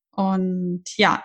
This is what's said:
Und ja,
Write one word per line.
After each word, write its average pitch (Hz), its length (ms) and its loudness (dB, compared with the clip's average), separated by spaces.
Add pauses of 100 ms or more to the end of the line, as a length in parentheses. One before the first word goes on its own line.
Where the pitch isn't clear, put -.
(120)
Und 185 720 -2 (140)
ja, 196 280 4